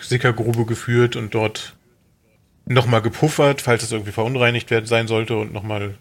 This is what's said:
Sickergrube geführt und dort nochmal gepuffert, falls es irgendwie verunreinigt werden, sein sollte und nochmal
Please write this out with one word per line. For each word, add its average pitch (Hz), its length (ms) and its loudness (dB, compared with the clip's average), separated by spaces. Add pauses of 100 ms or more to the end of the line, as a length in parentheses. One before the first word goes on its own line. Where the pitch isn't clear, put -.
Sickergrube 117 640 0
geführt 120 520 0
und 113 180 -8
dort 110 400 -2 (920)
nochmal 120 360 4
gepuffert, 143 580 2
falls 117 220 0
es 113 100 -6
irgendwie 104 200 -6
verunreinigt 120 580 0
werden, 113 160 2
sein 117 220 2
sollte 113 280 0
und 107 160 -4
nochmal 104 480 -6